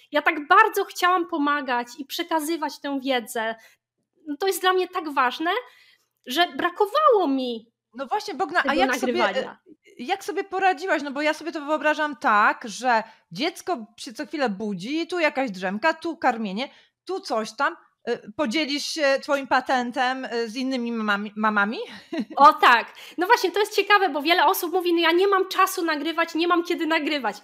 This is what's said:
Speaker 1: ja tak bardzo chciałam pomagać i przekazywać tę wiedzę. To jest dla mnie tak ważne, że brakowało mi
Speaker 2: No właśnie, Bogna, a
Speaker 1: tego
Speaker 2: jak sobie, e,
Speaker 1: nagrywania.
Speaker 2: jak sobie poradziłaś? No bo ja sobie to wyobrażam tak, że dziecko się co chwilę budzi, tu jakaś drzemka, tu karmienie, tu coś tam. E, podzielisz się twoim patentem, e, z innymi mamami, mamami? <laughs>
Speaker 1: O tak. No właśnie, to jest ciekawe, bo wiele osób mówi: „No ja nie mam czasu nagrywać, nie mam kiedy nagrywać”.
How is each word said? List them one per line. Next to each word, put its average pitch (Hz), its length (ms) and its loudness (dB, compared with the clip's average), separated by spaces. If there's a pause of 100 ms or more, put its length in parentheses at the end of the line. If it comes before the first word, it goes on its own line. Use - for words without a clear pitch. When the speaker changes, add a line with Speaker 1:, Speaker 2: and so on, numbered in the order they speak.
(120)
Speaker 1:
ja 294 100 2
tak 311 260 -2
bardzo 403 380 6
chciałam 359 420 0
pomagać 285 600 -2 (120)
i 277 60 -10
przekazywać 320 720 -4
tę 277 240 -6
wiedzę. 233 520 -2 (840)
To 392 80 0
jest 381 140 -2
dla 370 120 2
mnie 370 140 0
tak 320 260 -8
ważne, 277 380 0 (720)
że 294 220 0 (100)
brakowało 415 680 2
mi 254 480 -4 (200)
Speaker 2:
No 269 100 -8
właśnie, 415 280 -6
Bogna, 339 260 -2
a 277 40 0
Speaker 1:
tego 277 120 0
Speaker 2:
jak 262 200 2
sobie, - 180 -2
e, - 40 0
Speaker 1:
nagrywania. 202 420 -2 (380)
Speaker 2:
jak 339 260 -4
sobie 381 200 -6
poradziłaś? 370 600 0
No 285 80 -8
bo 277 100 -6
ja 302 120 0
sobie 311 180 -8
to 320 100 -8
wyobrażam 302 540 -2
tak, 233 500 2
że 220 380 0 (280)
dziecko 269 540 -6 (120)
się 254 160 -14
co 294 120 -8
chwilę 277 240 -2
budzi, 214 580 -4
tu 359 120 -4
jakaś 285 320 0
drzemka, 196 420 -2
tu 320 240 -8
karmienie, 226 520 -2 (360)
tu 370 140 -8
coś 220 360 -6
tam. 320 200 -2 (300)
E, 226 260 -6
podzielisz 285 540 -2
się 277 360 0
twoim 277 260 -2
patentem, 262 800 0
e, 233 220 -4
z 214 80 -12
innymi 254 360 -4
mamami, 214 440 -2
mamami? 214 440 0 (320)
<laughs> 302 240 -6
Speaker 1:
O 294 180 8
tak. 240 400 4 (240)
No 349 100 0
właśnie, 415 240 4
to 403 80 0
jest 415 160 0
ciekawe, 392 340 6
bo 285 120 -4
wiele 339 240 4
osób 370 280 2
mówi: 349 200 2
„No 339 60 4
ja 330 120 4
nie 359 160 4
mam 381 220 2
czasu 370 360 0
nagrywać, 320 500 -2
nie 339 120 0
mam 339 160 2
kiedy 320 240 -4
nagrywać”. 294 560 -2